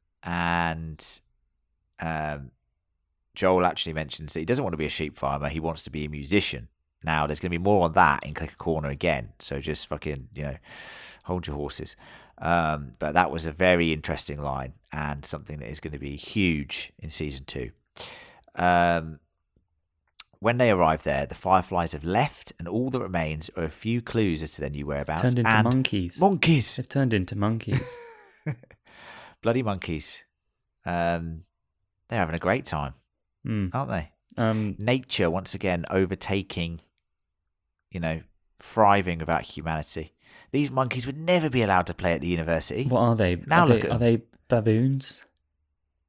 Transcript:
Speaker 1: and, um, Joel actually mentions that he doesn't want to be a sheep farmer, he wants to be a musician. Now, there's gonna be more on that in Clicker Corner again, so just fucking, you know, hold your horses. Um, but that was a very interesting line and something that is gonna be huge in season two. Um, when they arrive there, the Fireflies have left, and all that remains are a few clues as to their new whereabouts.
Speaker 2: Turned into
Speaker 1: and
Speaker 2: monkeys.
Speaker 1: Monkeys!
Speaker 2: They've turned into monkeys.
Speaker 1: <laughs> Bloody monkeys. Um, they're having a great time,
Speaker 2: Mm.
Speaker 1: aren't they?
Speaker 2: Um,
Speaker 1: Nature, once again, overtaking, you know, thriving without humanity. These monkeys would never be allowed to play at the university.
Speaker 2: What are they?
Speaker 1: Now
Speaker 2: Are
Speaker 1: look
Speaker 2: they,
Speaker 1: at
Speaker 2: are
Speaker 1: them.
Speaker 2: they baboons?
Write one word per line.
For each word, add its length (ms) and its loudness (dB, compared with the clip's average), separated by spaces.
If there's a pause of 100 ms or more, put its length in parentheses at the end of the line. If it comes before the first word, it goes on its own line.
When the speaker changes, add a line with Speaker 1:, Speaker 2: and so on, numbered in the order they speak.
(220)
Speaker 1:
and, 840 -2 (960)
um, 520 -6 (840)
Joel 320 4
actually 280 -2
mentions 400 -8
that 80 -4
he 40 -4
doesn't 180 0
want 100 -2
to 40 -6
be 80 -2
a 40 -2
sheep 280 -6
farmer, 320 -2
he 100 -4
wants 260 -6
to 40 -14
be 160 -6
a 40 -8
musician. 580 -2 (360)
Now, 220 0
there's 140 -4
gonna 100 -4
be 80 -2
more 280 4
on 80 0
that 300 6
in 120 -12
Clicker 220 -10
Corner 320 -2
again, 400 -2 (100)
so 200 -8
just 280 -6
fucking, 480 -8
you 80 -8
know, 140 -6 (640)
hold 240 -4
your 80 -6
horses. 400 -8 (420)
Um, 640 0
but 160 -4
that 160 4
was 160 -6
a 40 -4
very 400 4
interesting 480 -4
line 340 -6 (200)
and 320 -6
something 320 -10
that 140 -12
is 80 -12
gonna 180 -10
be 200 -8
huge 840 0
in 100 -12
season 360 -6
two. 260 -8 (840)
Um, 640 4 (1200)
when 200 2
they 100 8
arrive 340 6
there, 220 0
the 80 -12
Fireflies 600 2
have 100 -10
left, 560 0
and 80 -10
all 240 -2
that 80 -2
remains 580 -4
are 60 -2
a 60 -2
few 300 -2
clues 440 0
as 80 -6
to 100 -8
their 80 -4
new 160 -6
whereabouts. 360 -2
Speaker 2:
Turned 180 4
into 120 4
Speaker 1:
and 120 6
Speaker 2:
monkeys. 580 0
Speaker 1:
Monkeys! 540 4
Speaker 2:
They've 120 -8
turned 280 0
into 200 0
monkeys. 600 -2 (480)
Speaker 1:
<laughs> 960 -14
Bloody 220 2
monkeys. 560 -4 (680)
Um, 560 -2 (680)
they're 100 -2
having 160 0
a 40 -4
great 260 0
time, 280 -4 (540)
Speaker 2:
Mm. 260 -2
Speaker 1:
aren't 160 -4
they? 220 -4 (260)
Speaker 2:
Um, 400 0
Speaker 1:
Nature, 540 0
once 240 -4
again, 340 0
overtaking, 920 -2 (1080)
you 100 -8
know, 220 -2 (360)
thriving 640 4
without 240 0
humanity. 720 -6 (380)
These 180 0
monkeys 380 -2
would 100 -8
never 320 2
be 140 2
allowed 240 4
to 80 -6
play 180 2
at 80 -2
the 60 -4
university. 580 0
Speaker 2:
What 160 2
are 140 4
they? 220 2 (100)
Speaker 1:
Now 160 4
Speaker 2:
Are 40 6
Speaker 1:
look 140 6
Speaker 2:
they, 60 -2
Speaker 1:
at 60 0
Speaker 2:
are 60 0
Speaker 1:
them. 180 6
Speaker 2:
they 40 -2 (260)
baboons? 800 2 (840)